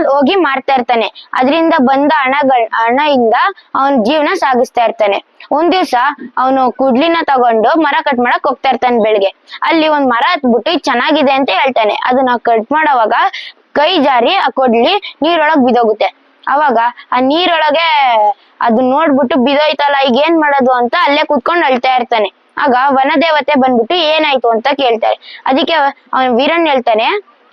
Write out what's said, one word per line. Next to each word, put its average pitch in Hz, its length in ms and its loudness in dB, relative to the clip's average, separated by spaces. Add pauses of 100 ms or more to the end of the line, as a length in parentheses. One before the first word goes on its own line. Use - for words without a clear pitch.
ಹೋಗಿ 277 260 2
ಮಾರ್ತಾ 277 400 0
ಇರ್ತಾನೆ. 240 580 -2
ಅದ್ರಿಂದ 320 480 0
ಬಂದ 269 340 2
ಹಣಗಳ್-, 262 580 0
ಹಣದಿಂದ 240 640 0 (400)
ಅವನ್ 269 300 0
ಜೀವನ 294 300 0
ಸಾಗಿಸ್ತಾ 254 500 0
ಇರ್ತಾನೆ. 214 400 -2 (260)
ಒಂದ್ 330 220 0
ದಿವ್ಸ 359 220 0 (440)
ಅವನು 262 340 0
ಕುಡ್ಲಿನ 269 520 0
ತಗೊಂಡು 247 560 2
ಮರ 285 220 0
ಕಟ್ 285 160 -2
ಮಾಡಕ್ 262 280 -2
ಹೋಗ್ತಾ 269 220 -2
ಇರ್ತಾನೆ 240 300 0
ಬೆಳಿಗ್ಗೆ. 208 640 -2
ಅಲ್ಲಿ 311 260 0
ಒಂದ್ 294 180 0
ಮರ 240 220 0
ಹತ್ಬಿಟ್ಟು 254 420 0
"ಇದ್ 339 120 -2
ಚೆನ್ನಾಗಿದೆ" 277 500 0
ಅಂತ 269 180 0
ಹೇಳ್ತಾನೆ. 240 440 0 (100)
ಅದನ್ನ 254 260 0 (120)
ಕಟ್ 226 300 -2
ಮಾಡೋವಾಗ 277 400 0 (600)
ಕೈ 330 260 2
ಜಾರಿ 269 360 2
ಆ 370 200 -2
ಕೊಡ್ಲಿ 262 680 0
ನೀರೊಳಗ್ 311 420 2
ಬಿದ್ದೋಗುತ್ತೆ. 220 420 0 (420)
ಅವಾಗ 277 300 0 (340)
ಆ 247 80 -2
ನೀರೊಳಗೆ 302 960 0 (420)
ಅದನ್ನ 240 300 0
ನೋಡ್ಬಿಟ್ಟು 294 500 0
"ಬಿದ್ದೋಯ್ತಲ್ಲ, 285 560 0 (100)
ಈಗ 240 100 0
ಏನ್ 320 240 2
ಮಾಡೋದು?" 277 320 2
ಅಂತ 240 280 -2
ಅಲ್ಲೇ 302 240 0
ಕೂತ್ಕೊಂಡ್ 302 400 0
ಅಳ್ತಾ 262 320 0
ಇರ್ತಾನೆ. 233 360 -2 (260)
ಆಗ 269 160 0 (140)
ವನದೇವತೆ 285 680 0
ಬಂದ್ಬಿಟ್ಟು 254 360 0
"ಏನಾಯ್ತು?" 311 540 0
ಅಂತ 226 200 0
ಕೇಳ್ತಾರೆ. 254 800 -2
ಅದಕ್ಕೆ 302 260 0
ಅವ-, 277 220 0 (180)
ಅವನ್ 254 240 0
ವೀರಣ್ಣ 311 320 0
ಹೇಳ್ತಾನೆ, 254 500 0 (340)